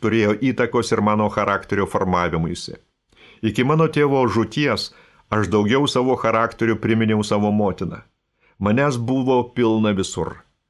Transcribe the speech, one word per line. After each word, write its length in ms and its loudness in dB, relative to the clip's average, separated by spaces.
turėjo 320 2
įtakos 420 -2
ir 100 0
mano 280 2
charakterio 560 -2
formavimuisi. 880 -2
Iki 240 0
mano 240 2
tėvo 320 2
žūties 560 -2
aš 180 0
daugiau 360 2
savo 320 0
charakteriu 640 0
priminiau 400 2
savo 280 0
motiną. 520 -2
Manęs 400 0
buvo 440 2
pilna 400 2
visur. 480 -6